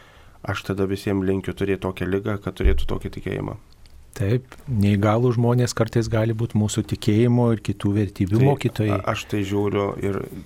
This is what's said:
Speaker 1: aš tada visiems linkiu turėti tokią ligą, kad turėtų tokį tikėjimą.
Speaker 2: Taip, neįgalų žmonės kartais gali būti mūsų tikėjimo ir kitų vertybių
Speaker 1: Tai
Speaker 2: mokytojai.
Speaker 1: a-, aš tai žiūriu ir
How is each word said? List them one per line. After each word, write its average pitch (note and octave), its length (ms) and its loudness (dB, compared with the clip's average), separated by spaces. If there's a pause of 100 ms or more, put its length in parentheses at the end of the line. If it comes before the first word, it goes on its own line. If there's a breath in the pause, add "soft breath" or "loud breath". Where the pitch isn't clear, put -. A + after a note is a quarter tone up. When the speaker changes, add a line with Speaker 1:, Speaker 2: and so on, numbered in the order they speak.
(420 loud breath)
Speaker 1:
aš - 280 -6
tada G2 180 0
visiems G2 380 0
linkiu F#2+ 280 0
turėti F#2+ 300 -2
tokią F#2+ 240 -4
ligą, G2+ 320 -2
kad F#2 160 -6
turėtų F2+ 320 2
tokį - 300 -4
tikėjimą. G2 400 -6 (600)
Speaker 2:
Taip, A#2+ 440 -2
neįgalų G#2+ 720 4
žmonės A#2+ 400 2
kartais A2+ 340 0
gali A2 260 0
būti A2+ 240 -2
mūsų G#2+ 300 0
tikėjimo A#2+ 600 4
ir G#2+ 120 -2
kitų G2+ 300 -2
vertybių G2+ 460 0
Speaker 1:
Tai C3 80 6
Speaker 2:
mokytojai. A2 480 0
Speaker 1:
a-, G2 160 -4
aš - 180 -6
tai G#2 160 -2
žiūriu G2+ 400 0 (160)
ir G2 160 -2 (280)